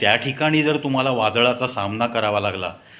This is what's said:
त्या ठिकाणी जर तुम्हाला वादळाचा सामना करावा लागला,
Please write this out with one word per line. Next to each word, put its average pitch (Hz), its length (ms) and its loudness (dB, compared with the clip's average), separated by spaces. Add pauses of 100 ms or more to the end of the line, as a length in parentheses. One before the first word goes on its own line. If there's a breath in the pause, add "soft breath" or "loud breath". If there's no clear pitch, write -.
त्या 107 140 4
ठिकाणी 143 480 0
जर 151 140 2
तुम्हाला 135 340 0
वादळाचा 117 560 2
सामना 110 400 -2
करावा 107 320 0
लागला, 95 340 -4 (260 loud breath)